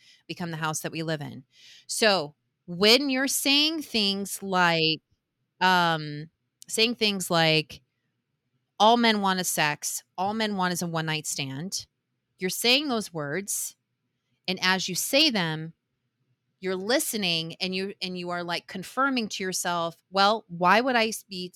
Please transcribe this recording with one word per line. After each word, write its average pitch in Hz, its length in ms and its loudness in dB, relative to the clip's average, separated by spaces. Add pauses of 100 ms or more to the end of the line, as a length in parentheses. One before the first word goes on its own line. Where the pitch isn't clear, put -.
(280)
become 170 240 -8
the 160 40 -8
house 156 240 -4
that 165 120 -6
we 160 100 -6
live 156 180 -4
in. 139 220 -12 (460)
So 185 480 0 (320)
when 220 420 4
you're 262 160 0
saying 294 560 2
things 196 580 -4
like, 170 600 2 (600)
um, 165 680 2 (400)
saying 226 280 0
things 196 320 -2
like, 160 520 2 (1000)
"All 220 180 6
men 226 240 4
want 190 200 0
is 180 80 -2
sex, - 560 -2 (120)
all 196 180 -2
men 214 200 -2
want 180 200 0
is 170 80 -4
a 175 40 -4
one-night 160 400 -4
stand," 139 600 -6 (520)
you're 185 120 -4
saying 269 380 2
those 226 240 -4
words, 160 640 -6 (720)
and 185 140 -4
as 185 280 0
you 185 60 -4
say 294 360 2
them, 165 420 -2 (880)
you're 185 160 -4
listening, 185 840 -2
and 185 140 -4
you, 190 280 -6
and 185 160 -8
you 175 120 -8
are, 175 140 -6
like, 170 220 -6
confirming 254 640 -2
to - 140 -8
yourself, 175 540 -4 (140)
"Well, 202 380 4
why 180 340 4
would 262 120 0
I 226 140 4
s-, - 180 -8
be 180 300 -10